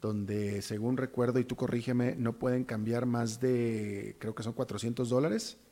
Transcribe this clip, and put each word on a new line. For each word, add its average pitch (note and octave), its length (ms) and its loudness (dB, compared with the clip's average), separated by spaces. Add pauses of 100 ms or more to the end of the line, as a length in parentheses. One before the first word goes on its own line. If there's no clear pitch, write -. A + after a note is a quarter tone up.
donde, G#2 600 -2
según A2+ 380 -2
recuerdo, B2+ 420 2
y B2 40 4
tú B2+ 120 -6
corrígeme, B2 600 2
no A#2 180 0
pueden B2+ 300 0
cambiar A#2 420 0
más A#2 340 0
de, A2 800 0
creo A2 140 -4
que - 80 -6
son A#2 100 -4
cuatrocientos B2 560 -2
dólares D#3 500 0 (140)